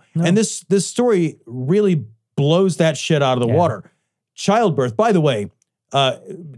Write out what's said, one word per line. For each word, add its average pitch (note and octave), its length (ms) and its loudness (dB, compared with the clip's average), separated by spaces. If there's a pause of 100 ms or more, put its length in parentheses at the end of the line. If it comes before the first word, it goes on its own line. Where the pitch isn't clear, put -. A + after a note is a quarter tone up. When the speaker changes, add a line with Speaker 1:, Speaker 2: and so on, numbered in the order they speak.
(140)
Speaker 1:
No. E3 100 -2
Speaker 2:
And F3+ 120 2
this, - 340 -2
this G3 160 0
story F#3+ 500 0 (100)
really D3 580 0 (320)
blows E3 420 2
that D#3+ 180 0
shit D3+ 260 0
out B2+ 140 2
of A#2+ 100 -2
the - 60 0
Speaker 1:
Yeah. C#3 60 2
Speaker 2:
water. D#3 320 -2 (440)
Childbirth, D#3+ 600 0
by A3 160 2
the F3+ 80 2
way, A#2 300 -2 (420)
uh, C3+ 240 0 (420)